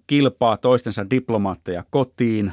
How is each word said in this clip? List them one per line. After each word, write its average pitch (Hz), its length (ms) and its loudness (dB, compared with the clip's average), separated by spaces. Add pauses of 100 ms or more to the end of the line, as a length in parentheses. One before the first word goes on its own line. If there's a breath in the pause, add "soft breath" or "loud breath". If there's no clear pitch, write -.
kilpaa 127 500 2
toistensa 117 520 0
diplomaatteja 101 800 -2
kotiin, 113 640 -2